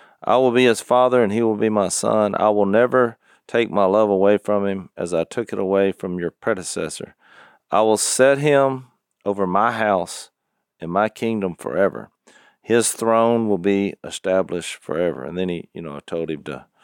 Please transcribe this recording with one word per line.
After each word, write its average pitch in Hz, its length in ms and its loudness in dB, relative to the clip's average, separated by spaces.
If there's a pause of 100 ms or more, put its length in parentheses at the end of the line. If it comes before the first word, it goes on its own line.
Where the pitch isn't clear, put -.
(220)
I 113 140 2
will 127 160 4
be 127 140 4
his 113 160 2
father, 123 400 4
and 101 100 0
he 113 100 0
will 110 140 0
be 110 140 0
my 104 180 0
son. 107 460 0
I 107 160 2
will 104 160 2
never 120 500 2 (320)
take 117 220 0
my 98 160 2
love 104 240 4
away 98 260 4
from 101 300 -2
him 98 280 -6
as 87 200 -6
I 82 100 0
took - 300 -8
it 101 40 -6
away 98 320 2
from 90 280 -8
your 87 140 -6
predecessor. 90 840 -8 (540)
I 101 100 2
will 110 160 4
set 135 400 2
him 135 520 0 (360)
over 101 220 -2
my 101 260 0
house 104 580 -2 (480)
and 82 140 -10
my 104 160 2
kingdom 107 460 -4
forever. 80 560 -2 (520)
His 113 280 2
throne 113 580 0
will 101 100 0
be 98 440 0
established 87 800 -4
forever." 80 400 -4
And 80 160 -10
then 92 100 -4
he, 87 240 -8
you - 80 -14
know, 76 140 -12
I 73 60 -14
told 82 320 -8
him 73 120 -10
to 67 220 -14 (180)